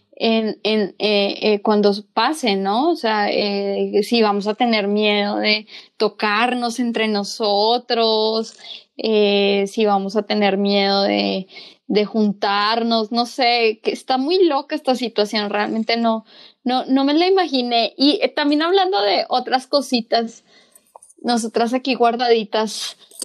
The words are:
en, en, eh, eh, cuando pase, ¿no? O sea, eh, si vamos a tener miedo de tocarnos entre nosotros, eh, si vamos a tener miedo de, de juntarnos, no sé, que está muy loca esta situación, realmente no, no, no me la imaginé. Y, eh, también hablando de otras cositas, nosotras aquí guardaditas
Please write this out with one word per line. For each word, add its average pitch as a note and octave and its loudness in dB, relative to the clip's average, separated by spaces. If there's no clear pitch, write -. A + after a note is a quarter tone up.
en, A3+ 0
en, G#3+ 0
eh, G3+ 0
eh, G#3 2
cuando G#3 4
pase, A#3 0
¿no? G#3+ 0
O E4 0
sea, G#3+ -2
eh, G3+ -2
si A#3 0
vamos G3+ 0
a G#3+ -2
tener A3 0
miedo G#3 0
de G#3+ 0
tocarnos A#3 -2
entre A3+ -2
nosotros, A3 0
eh, G3+ 2
si G#3+ 0
vamos G3 0
a G#3 2
tener G#3 2
miedo G3 2
de, G3+ 0
de G#3 2
juntarnos, G#3+ 0
no A#3+ 0
sé, A#3 0
que - -2
está B3+ -2
muy F4 2
loca C#4+ 0
esta D4+ -2
situación, G#3 -2
realmente G#3+ -2
no, A3+ 0
no, B3+ -2
no C4+ 2
me C#4+ 2
la E4+ 4
imaginé. B3+ 0
Y, C4+ 4
eh, B3+ 2
también D4 0
hablando F#4+ 2
de G4 0
otras B3 -2
cositas, A#3 -2
nosotras A#3 -2
aquí C4 -4
guardaditas A#3 0